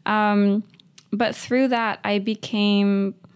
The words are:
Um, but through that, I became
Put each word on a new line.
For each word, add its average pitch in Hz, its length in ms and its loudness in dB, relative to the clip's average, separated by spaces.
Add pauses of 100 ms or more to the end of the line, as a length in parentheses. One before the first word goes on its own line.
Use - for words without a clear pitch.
Um, 208 580 2 (480)
but 226 240 -2
through 254 320 0
that, 226 360 -2
I 208 140 0
became 202 960 0 (220)